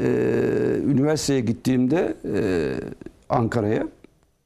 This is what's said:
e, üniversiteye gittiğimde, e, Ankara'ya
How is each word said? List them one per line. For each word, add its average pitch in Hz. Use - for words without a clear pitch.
e, 127
üniversiteye 139
gittiğimde, 127
e, 85
Ankara'ya 117